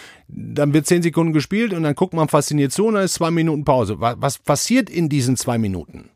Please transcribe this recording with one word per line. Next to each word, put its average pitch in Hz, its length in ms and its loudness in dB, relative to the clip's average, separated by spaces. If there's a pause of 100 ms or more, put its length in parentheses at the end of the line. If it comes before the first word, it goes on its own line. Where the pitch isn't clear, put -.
(280)
Dann 139 460 -2
wird 151 140 2
zehn 175 160 2
Sekunden 165 280 0
gespielt 196 400 -2
und 170 120 -4
dann 147 100 0
guckt 180 220 -2
man 160 140 0
fasziniert 147 420 2
zu 208 160 0
und 226 80 0
dann 196 80 2
ist 180 100 -2
zwei 165 160 -2
Minuten 160 340 0
Pause. 110 380 0
Wa-, 117 160 0
was 131 220 -4
passiert 208 500 0
in 165 180 0
diesen 131 300 2
zwei 120 220 -2
Minuten? 95 560 -6